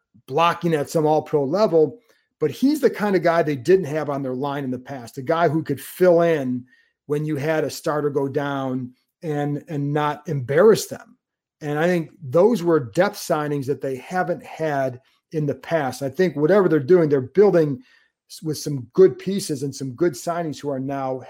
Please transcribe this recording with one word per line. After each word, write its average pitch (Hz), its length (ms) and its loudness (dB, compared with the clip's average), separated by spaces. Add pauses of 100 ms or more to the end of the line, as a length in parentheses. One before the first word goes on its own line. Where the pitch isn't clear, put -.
(280)
blocking 165 480 0
at 143 160 -2
some 156 160 0
all-pro 151 380 2
level, 160 560 2 (380)
but 151 120 -2
he's 277 320 0
the 247 80 4
kind 196 260 0
of 170 60 2
guy 170 200 4
they 151 140 0
didn't 165 300 2
have 147 240 -4
on 139 120 -4
their 127 120 -6
line 139 300 -4
in 127 60 -4
the 127 80 -6
past, 127 380 -16
a 139 60 -10
guy 160 260 2
who 156 140 0
could - 180 -4
fill 175 400 4
in 135 460 0 (400)
when 147 180 -2
you 151 120 -2
had 156 280 0
a 131 60 -4
starter 147 400 -2
go 139 180 -2
down 135 640 -4 (300)
and, 147 460 -4
and 143 240 -4
not 147 360 -2
embarrass 156 580 4
them. - 320 -16 (420)
And 147 180 -4
I 165 80 2
think 175 240 0 (120)
those 170 400 2
were 170 180 2
depth 175 360 0
signings 147 500 -4
that 139 160 -6
they 135 140 -6
haven't 170 460 -4
had 139 580 -4 (320)
in 151 120 -2
the 139 100 -2
past. 139 480 -4
I 139 60 -4
think 160 280 0
whatever 175 320 4
they're 156 120 2
doing, 160 300 4
they're 139 100 2
building 165 600 2 (480)
s-, - 120 -18
with 156 140 -6
some 139 380 -8
good 185 240 6
pieces 170 440 -4
and 143 120 -6
some 135 180 -10
good 160 220 0
signings 165 440 -6
who 143 120 -8
are 131 100 -6
now 135 500 -6